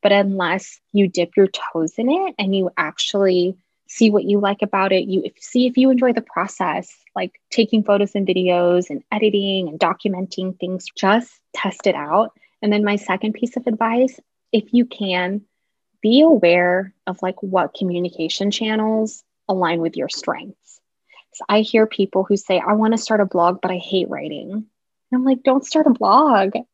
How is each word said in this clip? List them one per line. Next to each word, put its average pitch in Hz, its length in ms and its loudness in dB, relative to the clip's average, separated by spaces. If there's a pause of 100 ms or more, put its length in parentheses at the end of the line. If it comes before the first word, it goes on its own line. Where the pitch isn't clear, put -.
But 202 120 2
unless 196 640 -2 (140)
you 202 140 4
dip 175 280 -4
your 190 120 6
toes - 500 -6
in 233 120 -2
it 359 300 -2
and 196 160 -2
you 185 220 -2
actually 180 800 -2 (300)
see 226 220 2
what 202 140 2
you 202 160 2
like 202 220 -2
about 196 320 0
it, 185 120 0
you, 190 200 -2
if, - 120 -12
see 254 300 0
if 247 100 -2
you 262 120 4
enjoy 247 240 2
the 233 80 -2
process, 180 720 -6 (180)
like, 185 360 -8
taking 220 340 0
photos 202 320 0
and 196 100 0
videos 180 640 2
and 143 220 -10
editing 196 560 0
and 151 120 -12
documenting 185 800 -4
things, 185 260 -8 (100)
just 214 460 0 (120)
test - 320 -6
it 190 100 2
out. 160 360 -2 (300)
And 208 100 0
then 208 140 2
my 202 100 0
second 202 380 -4
piece 240 240 -6
of 247 100 -6
advice, 233 500 0 (360)
if 214 200 -2
you 240 120 4
can, 190 560 -4 (600)
be 240 200 6
aware 185 720 4 (120)
of, 185 160 -8
like, 185 220 -6
what 190 300 -2
communication 175 760 -4
channels 220 760 -2 (260)
align 170 320 -2
with 160 160 -4
your 143 120 -6
strengths. - 680 -10 (540)
So - 140 -18
I 214 140 2
hear 220 240 2
people 190 380 -2
who 202 140 0
say, 185 220 -2
"I 208 140 -2
wanna 220 240 2
start 220 240 0
a 196 40 2
blog, 180 360 0
but 185 100 -4
I 180 60 -4
hate 185 320 -4
writing." 151 420 -10
And 214 140 -8 (480)
I'm 254 120 0
like, 262 180 0
"Don't 262 220 2
start 311 220 2
a 269 40 6
blog. 214 600 4 (200)